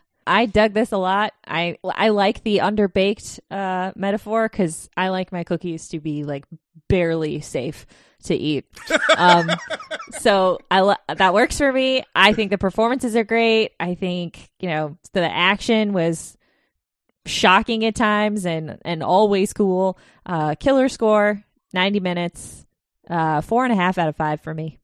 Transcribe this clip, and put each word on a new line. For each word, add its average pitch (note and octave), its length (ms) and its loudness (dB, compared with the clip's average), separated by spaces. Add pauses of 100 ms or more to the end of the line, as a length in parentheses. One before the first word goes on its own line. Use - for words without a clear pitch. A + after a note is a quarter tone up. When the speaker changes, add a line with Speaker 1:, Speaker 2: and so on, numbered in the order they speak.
(260)
Speaker 1:
I G#3 200 2
dug G#3+ 280 2
this A3 180 -2
a G3+ 60 -2
lot. F#3+ 340 -2 (140)
I, E3+ 360 -4
I G3 280 0
like G#3 320 0
the G#3 160 0
underbaked, G3+ 800 0 (120)
uh, F#3+ 460 -6
metaphor G#3+ 540 -2
'cause - 460 -4
I F#3 120 0
like F#3 240 -4
my E3+ 120 -6
cookies E3 460 -6
to D#3+ 100 -8
be, D3 240 -6
like, C#3+ 200 -8 (440)
barely E3 520 0
safe C#3+ 460 -8 (380)
to E3+ 100 -2
eat. D3 320 -2 (220)
Speaker 2:
<laughs> D#4 100 0 (180)
Speaker 1:
Um, F3 340 4 (680)
so F#3+ 380 2 (120)
I F#3+ 120 4
li-, F#3+ 340 0
that F#3 180 4
works A#3 240 2
for C#4 140 2
me. C4 320 0 (100)
I G3 200 6
think G#3 160 -2
the G3 80 0
performances A3+ 580 -2
are A3+ 80 2
great. A3+ 560 2
I F3 160 -4
think, F3+ 520 -8 (120)
you F#3 80 -6
know, D#3 280 -4 (160)
the F#3 120 0
action G3+ 680 0
was E3 440 -2 (880)
shocking A3 580 2
at A3 120 0
times G#3 500 0
and, D#3+ 380 -6
and D#3+ 180 -6
always G3+ 500 2
cool. F#3 460 0 (260)
Uh, D#3 300 -2
killer C4+ 340 2
score, G#3 540 2 (300)
ninety G3 280 0
minutes, F3 640 -6 (460)
uh, D#3+ 300 0
four A#3+ 240 0
and B3 80 2
a G#3 40 2
half F#3 220 0
out D#3+ 100 0
of D3 80 -4
five D3+ 240 -4
for D#3+ 140 -10
me. D#3+ 300 -10